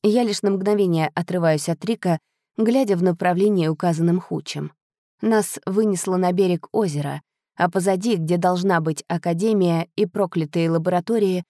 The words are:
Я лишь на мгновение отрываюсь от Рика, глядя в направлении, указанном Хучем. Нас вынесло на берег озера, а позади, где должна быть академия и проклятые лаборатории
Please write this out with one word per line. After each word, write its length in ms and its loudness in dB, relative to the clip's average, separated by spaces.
Я 200 2
лишь 200 -2
на 80 2
мгновение 640 0
отрываюсь 540 0
от 160 -4
Рика, 340 -2
глядя 400 2
в 60 0
направлении, 680 2
указанном 520 0
Хучем. 520 -10
Нас 460 0
вынесло 500 0
на 160 2
берег 400 0
озера, 500 -4
а 140 0
позади, 460 0
где 200 0
должна 440 2
быть 280 -4
академия 880 0
и 100 2
проклятые 640 -2
лаборатории 800 0